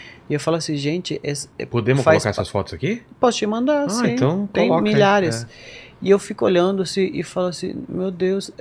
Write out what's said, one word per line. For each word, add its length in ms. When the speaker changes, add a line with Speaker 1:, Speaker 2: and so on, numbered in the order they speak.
Speaker 1:
E 60
eu 60
falo 160
assim, 200
gente, 460
esse, 340
é, 80
Speaker 2:
Podemos 380
Speaker 1:
faz 220
Speaker 2:
colocar 120
Speaker 1:
pa- 60
Speaker 2:
essas 60
fotos 260
aqui? 280
Speaker 1:
Posso 180
te 80
mandar, 380
Speaker 2:
Ah, 40
Speaker 1:
sim. 200
Speaker 2:
então 440
Speaker 1:
Tem 140
Speaker 2:
coloca 220
aí. 40
Speaker 1:
milhares. 520
Speaker 2:
É. 20
Speaker 1:
E 80
eu 80
fico 280
olhando 360
assim 320
e 80
falo 240
assim, 300
meu 220
Deus, 400